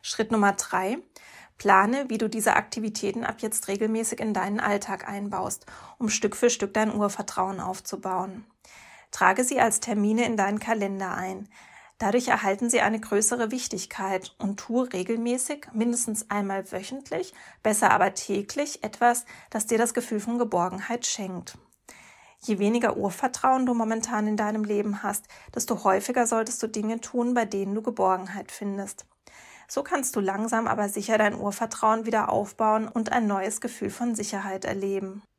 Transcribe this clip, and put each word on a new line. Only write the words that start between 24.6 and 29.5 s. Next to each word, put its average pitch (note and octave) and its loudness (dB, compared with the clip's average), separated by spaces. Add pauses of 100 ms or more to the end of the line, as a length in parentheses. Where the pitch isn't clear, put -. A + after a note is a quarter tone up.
Leben G#3 -2
hast, G#3 -4 (300)
desto - -2
häufiger A3 4
solltest A3+ -2
du A3+ -2
Dinge A3 -2
tun, A#3+ -2
bei A#3 2
denen G3 -2
du A3 0
Geborgenheit F#3+ 0
findest. G3 -8 (680)